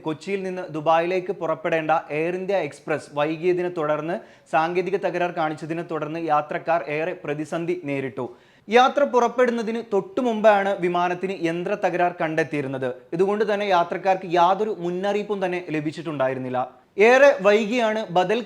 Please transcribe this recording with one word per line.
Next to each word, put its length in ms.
കൊച്ചിയിൽ 400
നിന്ന് 180
ദുബായിലേക്ക് 680
പുറപ്പെടേണ്ട 480
എയർ 220
ഇന്ത്യ 200
എക്സ്പ്രസ് 400
വൈകിയതിനെ 580
തുടർന്ന്, 400
സാങ്കേതിക 500
തകരാർ 340
കാണിച്ചതിനെ 540
തുടർന്ന് 280
യാത്രക്കാർ 500
ഏറെ 260
പ്രതിസന്ധി 540
നേരിട്ടു. 360
യാത്ര 260
പുറപ്പെടുന്നതിന് 680
തൊട്ടു 340
മുമ്പാണ് 440
വിമാനത്തിന് 500
യന്ത്ര 340
തകരാർ 300
കണ്ടെത്തിയിരുന്നത്. 640
ഇതുകൊണ്ട് 340
തന്നെ 240
യാത്രക്കാർക്ക് 540
യാതൊരു 340
മുന്നറിയിപ്പും 600
തന്നെ 160
ലഭിച്ചിട്ടുണ്ടായിരുന്നില്ല. 840
ഏറെ 200
വൈകിയാണ് 540
ബദൽ 300